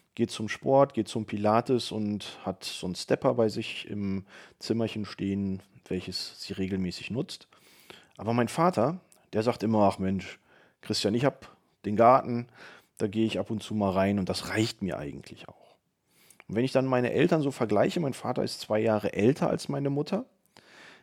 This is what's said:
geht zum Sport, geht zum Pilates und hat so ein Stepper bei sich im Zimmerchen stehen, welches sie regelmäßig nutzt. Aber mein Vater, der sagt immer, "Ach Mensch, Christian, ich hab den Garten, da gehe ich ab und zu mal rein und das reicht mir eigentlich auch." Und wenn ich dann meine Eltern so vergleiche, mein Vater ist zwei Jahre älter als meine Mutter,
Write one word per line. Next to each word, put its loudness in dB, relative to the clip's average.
geht 0
zum -6
Sport, 4
geht -2
zum -4
Pilates 2
und -4
hat -6
so -8
ein -4
Stepper 0
bei 2
sich -8
im -4
Zimmerchen -2
stehen, -4
welches -8
sie -10
regelmäßig -4
nutzt. -8
Aber -2
mein 4
Vater, 2
der 2
sagt 0
immer, 2
"Ach -8
Mensch, -4
Christian, 0
ich 0
hab -2
den -2
Garten, 6
da 0
gehe 2
ich -2
ab -6
und -4
zu -8
mal 2
rein 4
und -2
das -4
reicht -2
mir -4
eigentlich -12
auch." -20
Und -8
wenn 2
ich -4
dann 2
meine 2
Eltern 4
so 0
vergleiche, 2
mein -2
Vater -4
ist -6
zwei -2
Jahre 0
älter 2
als -4
meine -2
Mutter, -2